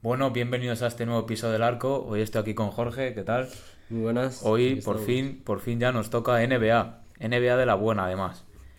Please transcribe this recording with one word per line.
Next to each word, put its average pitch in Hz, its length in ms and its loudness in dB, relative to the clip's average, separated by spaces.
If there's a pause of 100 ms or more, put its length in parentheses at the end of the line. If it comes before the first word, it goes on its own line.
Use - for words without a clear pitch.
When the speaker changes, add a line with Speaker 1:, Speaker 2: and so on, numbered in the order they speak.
Speaker 1:
Bueno, 131 280 0
bienvenidos 120 500 -2
a 123 60 0
este 117 180 -4
nuevo 117 160 0
episodio 113 320 -2
del 110 100 2
Arco. 123 420 0
Hoy 107 140 -2
estoy 110 220 -2
aquí 107 120 -2
con 104 180 -2
Jorge, 120 420 -4
¿qué 101 100 -6
tal? 123 240 -2 (420)
Speaker 2:
Muy 113 120 -4
buenas, 120 420 0
Speaker 1:
Hoy, 120 300 4
Speaker 2:
aquí 131 80 -4
Speaker 1:
por 104 160 -2
Speaker 2:
estamos. 107 80 -4
Speaker 1:
fin, 131 400 -2
por 101 160 -2
fin 117 180 -2
ya 123 140 2
nos 110 160 -2
toca 117 340 2
N 123 140 2
B 110 160 4
A. 117 300 0 (160)
N 120 200 0
B 123 100 4
A 123 60 4
de 127 100 4
la 113 100 4
buena, 104 280 2
además. 92 400 -4 (360)